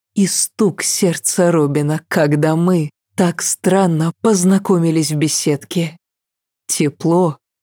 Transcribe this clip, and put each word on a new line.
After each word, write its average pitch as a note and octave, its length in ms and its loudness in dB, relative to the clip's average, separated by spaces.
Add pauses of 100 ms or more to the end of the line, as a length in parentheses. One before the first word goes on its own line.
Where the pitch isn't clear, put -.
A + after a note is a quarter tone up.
(140)
и G3 140 2
стук - 540 -2
сердца - 680 0
Робина, D3 560 0
когда D3+ 480 0
мы E3+ 360 0 (260)
так F3 260 -2
странно E3+ 800 0
познакомились F3+ 880 2
в D3+ 60 -4
беседке. D#3 800 -4 (720)
Тепло E3 680 0 (240)